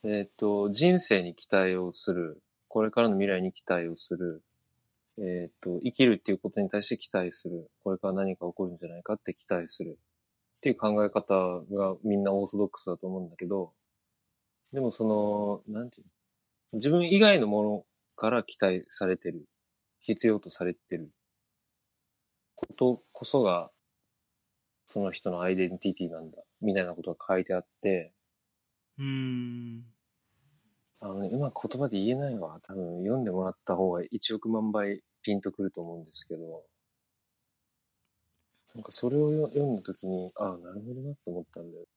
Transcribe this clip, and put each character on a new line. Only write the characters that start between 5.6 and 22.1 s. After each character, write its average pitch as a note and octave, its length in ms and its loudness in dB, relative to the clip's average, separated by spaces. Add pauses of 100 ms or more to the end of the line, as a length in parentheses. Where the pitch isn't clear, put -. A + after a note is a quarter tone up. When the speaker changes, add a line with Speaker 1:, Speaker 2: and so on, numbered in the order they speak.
Speaker 1:
と、 F2 160 -4
生 A#2+ 140 -2
き C3 120 6
る A2+ 100 8
っ - 20 -6
て - 140 -2
い F#2+ 40 4
う - 40 -8
こ G2 100 -4
と - 100 -4
に G2 100 0
対 G#2 140 -2
し - 60 -6
て A#2 80 -2
期 - 160 -12
待 F2+ 180 0
す - 160 -12
る。 E2+ 240 -10 (120)
こ G2 80 -2
れ F#2+ 60 -2
か G2 100 -4
ら F#2+ 60 -2
何 F#2+ 220 -2
か F2+ 120 -10
起 F2 60 -6
こ F#2+ 120 -4
る F2+ 80 -6
ん E2+ 40 -14
じ E2+ 80 -14
ゃ E2 40 -10
な E2+ 100 -12
い - 40 -20
か G#2 100 -4
っ A2 40 -4
て - 160 -10
期 - 140 -16
待 E2+ 220 -2
す - 120 -10
る。 E2+ 100 -8
っ - 40 -14 (640)
て - 100 0
い A#2+ 40 4
う - 20 2
考 G#2+ 300 2
え G2+ 40 0
方 F#2 520 2 (100)
が G2 320 0
み G#2 140 2
ん G2+ 60 2
な G2 100 2
オ G2+ 100 2
ー F#2+ 60 -4
ソ G#2 80 -6
ド G2+ 80 4
ッ F#2+ 40 -4
ク - 120 -16
ス - 60 -8
だ F2 100 -2
と F#2 100 -8
思 F#2+ 120 -4
う - 20 -6
ん F2 80 -10
だ E2+ 80 -20
け F2+ 80 -6
ど、 F2+ 280 -4 (1000)
で C3+ 80 -2
も A#2+ 100 0
そ A2 140 -2
の、 G#2 580 0 (100)
な A#2 120 -6
ん A#2+ 40 -12
て - 120 -20
い - 20 -20
う - 40 -20 (680)
の？ A2+ 60 -2
自 C3 100 2
分 F3 200 4
以 G3 100 8
外 G3+ 200 10
の A2 80 2
も G#2 160 2
の G#2 220 0 (320)
か A2 140 2
ら A#2+ 120 2
期 - 160 -14
待 F#2 300 2
さ - 180 -2
れ F#2 80 4
て F2 160 -6
る。 D#2+ 160 -12 (580)
必 A2 220 2
要 G#2+ 120 6
と F2+ 120 -14
さ - 140 -4
れ F2+ 80 0
て - 240 -8
る。 D2+ 160 -10 (1400)